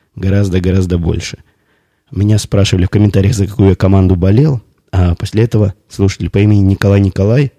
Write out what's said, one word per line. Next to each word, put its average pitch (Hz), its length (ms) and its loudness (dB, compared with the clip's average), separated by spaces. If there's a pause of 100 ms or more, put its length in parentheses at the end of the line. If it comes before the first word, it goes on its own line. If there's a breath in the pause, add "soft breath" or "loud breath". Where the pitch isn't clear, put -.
(160)
гораздо-гораздо 92 840 -2
больше. 85 400 -6 (760)
Меня 104 260 0
спрашивали 95 480 0
в - 40 -4
комментариях, 101 440 0
за 101 140 -2
какую 98 220 2
я 90 60 2
команду 95 420 2
болел, 113 440 0 (300)
а 87 240 0
после 107 280 -2
этого 107 300 0 (140)
слушатель 98 420 -4
по 98 100 -2
имени 104 200 4
Николай 98 400 2
Николай 104 600 0